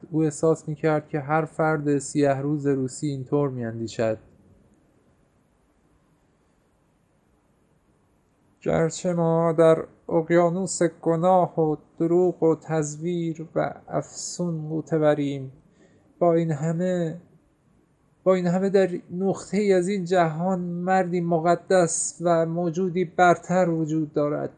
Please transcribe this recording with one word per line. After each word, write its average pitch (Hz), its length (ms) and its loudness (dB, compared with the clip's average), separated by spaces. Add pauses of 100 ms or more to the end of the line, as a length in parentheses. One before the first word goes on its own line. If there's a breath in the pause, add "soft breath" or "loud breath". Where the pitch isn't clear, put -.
(120)
او 156 120 0
احساس 156 440 0
می‌کرد 151 420 -2
که 156 100 -6
هر 156 260 0
فرد 156 520 0
سیه 139 360 0
روز 143 340 -4
روسی 135 400 -2
اینطور 139 420 -2
می‌اندیشد. 113 680 -4 (4000)
گرچه 165 520 -2
ما 165 400 0
در 160 320 4 (240)
اقیانوس 170 760 0
گناه 170 760 2
و 156 160 2 (240)
دروغ 175 440 2
و 160 120 4
تزویر 160 1000 -4
و 151 180 -2 (140)
افسون - 840 -6
غوطه 160 280 -4
وریم، 143 540 0 (680 soft breath)
با 175 140 4
این 165 180 2
همه، 165 680 -4 (1000)
با 185 120 4
این 180 120 0
همه 190 220 0
در 190 200 4 (220)
نقطه‌ای 190 640 0
از 180 140 2
این 196 180 -2
جهان 175 540 0
مردی 180 640 0
مقدس 170 1000 0
و 165 240 2
موجودی 170 600 -2
برتر 175 640 2
وجود 160 440 -2
دارد 147 440 -2